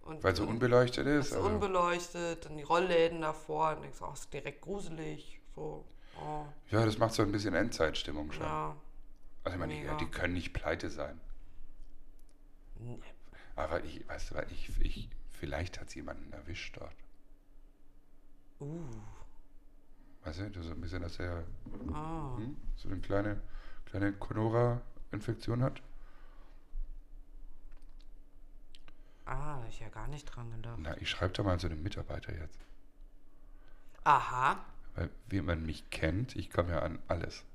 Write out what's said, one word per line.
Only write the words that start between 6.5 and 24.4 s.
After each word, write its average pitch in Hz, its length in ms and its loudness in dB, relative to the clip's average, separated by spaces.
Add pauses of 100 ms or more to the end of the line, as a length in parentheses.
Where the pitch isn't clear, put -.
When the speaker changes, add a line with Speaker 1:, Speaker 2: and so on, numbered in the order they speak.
Speaker 2:
Ja, 110 140 8
das 107 140 4
macht 113 160 6
so 110 80 6
ein 98 100 6
bisschen 101 220 2
Endzeitstimmung 78 800 2
schon. 156 120 -4
Speaker 1:
Ja. 156 320 -2 (680)
Speaker 2:
Also 90 120 2
ich 90 40 0
meine, 78 140 -2
Speaker 1:
Mega. 76 180 -2
Speaker 2:
ja, 78 60 2
die 78 120 2
können 90 240 2
nicht 87 180 0
pleite 82 380 0
sein. 73 300 -4 (1600)
Speaker 1:
Nee. 117 200 -6 (580)
Speaker 2:
Aber 78 280 2
ich, 76 240 -6
weißt - 220 0
du, - 40 -2
weil - 160 0
ich, - 200 2 (100)
ich, - 280 6 (220)
vielleicht 76 500 -2
hat's - 140 -6
jemanden 76 380 -6
erwischt - 440 -6
dort. - 180 -8 (1700)
Speaker 1:
Uh. 151 180 -6 (1500)
Speaker 2:
Weißt 85 160 -6
du, 101 100 -4
das 90 120 -6
ist 82 60 -4
so 82 60 -4
ein 82 80 -4
bisschen, 87 200 -2
dass 85 160 -4
er, 87 260 -2 (500)
Speaker 1:
Ah. 151 420 -2
Speaker 2:
hm, 131 180 -2 (220)
so - 140 0
eine 92 100 2
kleine, 101 400 4 (460)
kleine 101 260 2
Conora-Infektion 117 1500 2